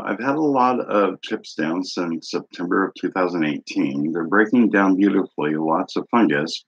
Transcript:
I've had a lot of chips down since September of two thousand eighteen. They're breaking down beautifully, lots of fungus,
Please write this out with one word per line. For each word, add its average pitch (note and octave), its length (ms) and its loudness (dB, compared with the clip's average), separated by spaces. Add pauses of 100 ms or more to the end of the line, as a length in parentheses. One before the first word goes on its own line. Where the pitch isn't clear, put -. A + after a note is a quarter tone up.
I've G2 140 -6
had C#3 160 -2
a D#3 60 -2
lot B2+ 380 2
of G2 440 0
chips - 320 -10
down E2 280 -2
since E2+ 480 -6
September F2+ 540 -2
of F2+ 80 -6
two - 160 -4
thousand F2 360 0
eighteen. D2 680 -2
They're E2 140 -2
breaking G#2+ 420 4
down G2 260 4
beautifully, F#2 600 2
lots D#2+ 400 -2
of F2 160 -6
fungus, D#2+ 560 2